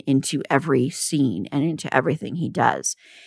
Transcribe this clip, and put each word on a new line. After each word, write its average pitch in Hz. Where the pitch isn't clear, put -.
into 135
every 139
scene 120
and 143
into 160
everything 147
he 170
does. -